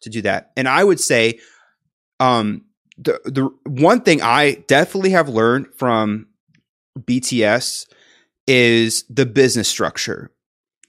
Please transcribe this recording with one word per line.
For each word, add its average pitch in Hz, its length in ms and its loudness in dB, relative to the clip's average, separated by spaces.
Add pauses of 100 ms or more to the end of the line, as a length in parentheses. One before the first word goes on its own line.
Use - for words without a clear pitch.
to 113 80 -18
do 110 100 -8
that. 98 380 -4
And 131 100 -2
I 156 160 2
would 185 160 2
say, 113 400 0 (800)
um, 117 460 -2 (320)
the, - 260 -4
the 135 240 -4 (160)
one 156 380 0
thing 165 180 2
I 135 480 0
definitely 190 440 2
have 160 180 2
learned 117 440 0
from 110 520 -2 (760)
B 123 160 -2
T 123 240 -2
S 107 440 -2 (600)
is 117 640 2
the 131 160 -2
business 120 460 0
structure. - 600 -8 (580)